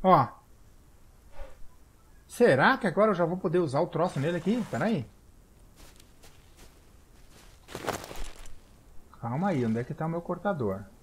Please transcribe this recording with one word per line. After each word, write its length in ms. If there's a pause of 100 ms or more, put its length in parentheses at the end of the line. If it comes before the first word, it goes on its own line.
Ó. 260 (2000)
Será 480
que 100
agora 260
eu 20
já 100
vou 140
poder 220
usar 200
o 60
troço 340
nele 160
aqui? 340
Pera 140
aí. 240 (4000)
Calma 300
aí, 160
onde 160
é 40
que 100
tá 100
o 60
meu 100
cortador? 640 (180)